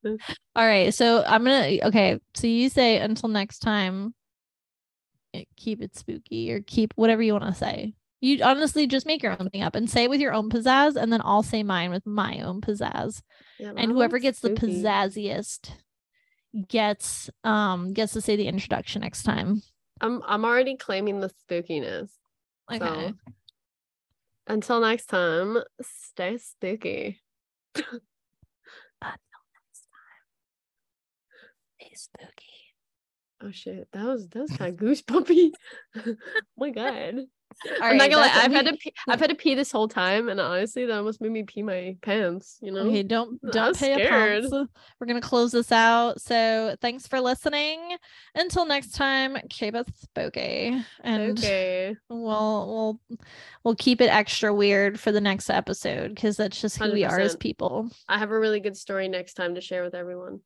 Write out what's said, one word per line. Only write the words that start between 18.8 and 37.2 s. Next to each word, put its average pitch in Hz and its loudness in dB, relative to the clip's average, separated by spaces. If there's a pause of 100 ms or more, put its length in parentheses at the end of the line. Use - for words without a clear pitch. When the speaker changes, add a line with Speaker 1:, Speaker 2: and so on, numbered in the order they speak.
Speaker 1:
next - -10
time. 196 0 (380)
Speaker 2:
I'm, 233 -2
I'm 214 -2
already 254 2
claiming 202 -4
the 190 -4 (180)
spookiness. 165 -4 (600)
Speaker 1:
Okay. 233 -8
Speaker 2:
So, 165 -4 (1300)
until 214 -2
next 226 0
time, 180 0 (240)
stay - -10
spooky. 202 -8 (260)
<laughs> - -20
Speaker 1:
Until - -8 (1600)
next - -20
time, - -20 (1600)
stay - -20
spooky. - -20 (680)
Speaker 2:
Oh 202 -12
shit, - -14
that 202 -8
was, 233 -4
that 220 -10
was 294 -6
kinda 180 -6
goosebumpy. 294 4 (440)
<laughs> - -10
Oh 220 -6 (400)
my 277 -4
God. 226 -6 (520)